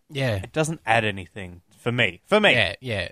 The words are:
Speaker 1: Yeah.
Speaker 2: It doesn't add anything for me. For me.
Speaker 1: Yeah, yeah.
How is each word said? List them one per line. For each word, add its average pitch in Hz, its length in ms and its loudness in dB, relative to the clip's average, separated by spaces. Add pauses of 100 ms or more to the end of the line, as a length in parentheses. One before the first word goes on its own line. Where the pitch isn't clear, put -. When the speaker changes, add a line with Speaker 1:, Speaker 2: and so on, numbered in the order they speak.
Speaker 1:
Yeah. 135 280 -2
Speaker 2:
It - 160 -10
doesn't 156 320 -2
add 113 180 4
anything 92 580 -8 (180)
for 120 120 -4
me. 113 340 0
For 208 140 4
me. 196 140 4
Speaker 1:
Yeah, 104 260 2
yeah. 107 320 -6